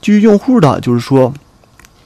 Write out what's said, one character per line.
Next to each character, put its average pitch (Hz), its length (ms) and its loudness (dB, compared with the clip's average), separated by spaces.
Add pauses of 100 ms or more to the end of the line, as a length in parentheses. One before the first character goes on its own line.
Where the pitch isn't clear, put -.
基 208 100 -2
于 208 80 2
用 208 180 2
户 254 220 0
的， 127 200 0
就 123 120 -4
是 120 80 -2
说 131 320 0 (720)